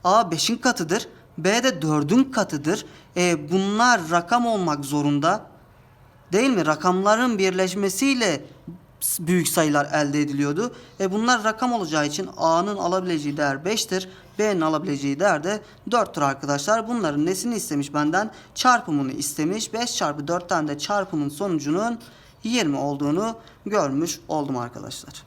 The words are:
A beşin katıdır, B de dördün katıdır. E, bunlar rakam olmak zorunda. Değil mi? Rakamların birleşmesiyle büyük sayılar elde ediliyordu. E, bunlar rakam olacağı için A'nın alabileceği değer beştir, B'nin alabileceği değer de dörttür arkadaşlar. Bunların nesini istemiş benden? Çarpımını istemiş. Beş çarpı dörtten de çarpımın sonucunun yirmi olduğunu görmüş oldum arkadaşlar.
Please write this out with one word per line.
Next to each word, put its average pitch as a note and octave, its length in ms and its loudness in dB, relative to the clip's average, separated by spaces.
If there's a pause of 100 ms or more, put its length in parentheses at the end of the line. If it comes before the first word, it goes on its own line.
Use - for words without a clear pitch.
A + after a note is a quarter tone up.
A F#3+ 280 6
beşin G#3+ 260 -2
katıdır, G3 500 0 (300)
B G3+ 260 2
de A3+ 180 0
dördün D#3 420 4
katıdır. F#3 640 -2 (320)
E, E3 340 0
bunlar G#3 500 4 (100)
rakam A#3 340 2
olmak E3+ 400 0
zorunda. D3 600 2 (880)
Değil B3 160 4
mi? F#3 160 2
Rakamların G3 720 2
birleşmesiyle F#3+ 1080 0 (760)
büyük E3+ 280 2
sayılar D3 460 2
elde D3 280 2
ediliyordu. D3 540 -2 (240)
E, F#3+ 120 -2
bunlar A3+ 320 2
rakam A3 300 0
olacağı D#3 320 0
için D#3+ 320 -6
A'nın F3 400 2
alabileceği F3 600 -2
değer C#3+ 280 -2
beştir, F#3+ 440 -4 (300)
B'nin G#3 220 2
alabileceği D3 580 -2
değer E3+ 240 2
de G#3 180 -4 (300)
dörttür G#3+ 300 0
arkadaşlar. C#3+ 680 0
Bunların D#3+ 380 0
nesini F#3+ 300 -2
istemiş C#3+ 380 -4
benden? E3 380 0 (240)
Çarpımını D3+ 560 2
istemiş. D#3+ 640 -4
Beş A#3+ 220 -4
çarpı D3 320 -2
dörtten E3+ 400 -2
de C#3+ 100 -4
çarpımın F3 520 -2
sonucunun F#3 680 -2 (500)
yirmi F3+ 280 0
olduğunu D3 580 -2 (300)
görmüş E3 640 0
oldum C#3 300 -2
arkadaşlar. - 680 -10